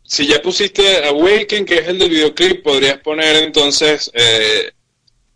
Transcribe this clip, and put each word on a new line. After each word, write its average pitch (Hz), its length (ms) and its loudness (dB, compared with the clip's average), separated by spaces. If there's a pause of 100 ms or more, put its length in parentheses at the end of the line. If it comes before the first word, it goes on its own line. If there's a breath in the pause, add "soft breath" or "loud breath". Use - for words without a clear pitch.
si - 240 -4
ya 147 160 2
pusiste 190 640 0
Awaken, 202 580 0
que 175 140 0
es 160 100 -2
el 180 120 -4
del 175 100 2
videoclip, 165 540 0
podrías 139 340 0
poner 156 460 0
entonces, 151 680 0
eh, 110 600 0 (640)